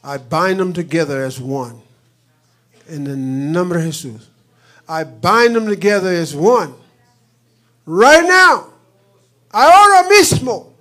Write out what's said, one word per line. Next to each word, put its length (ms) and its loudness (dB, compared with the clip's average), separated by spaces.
I 140 -12
bind 420 -4
them 140 -4
together 500 -4
as 160 -10
one. 420 -10
In 160 -12
the 100 -10
name 560 -6
of 120 -4
Jesus. 440 -12
I 180 -8
bind 500 0
them 120 -2
together 420 -2
as 260 -6
one. 400 0
Right 420 4
now. 400 2
Ahora 560 6
mismo. 720 0